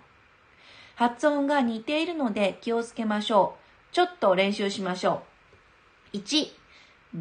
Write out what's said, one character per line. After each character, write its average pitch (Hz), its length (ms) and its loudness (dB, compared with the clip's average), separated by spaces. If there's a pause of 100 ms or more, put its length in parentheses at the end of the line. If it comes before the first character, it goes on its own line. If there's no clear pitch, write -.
(960)
発 240 320 0
音 285 180 0
が 285 140 2
似 226 220 -2
て 302 200 -2
い 330 40 -4
る 349 80 -4
の 269 180 -2
で 196 300 0
気 226 100 -2
を 233 100 0
つ 233 120 -10
け 226 100 -6
ま 214 160 -2
し 208 120 -4
ょ 190 240 4 (360)
う。 - 20 -8
ち 339 60 2
ょ - 40 8
っ 349 140 -4
と 196 160 4
練 196 200 2
習 202 160 -2
し 196 120 -6
ま 185 140 -4
し 196 100 -2
ょ 170 160 -2 (920)
う。 208 40 -6
一、 277 380 -2 (640)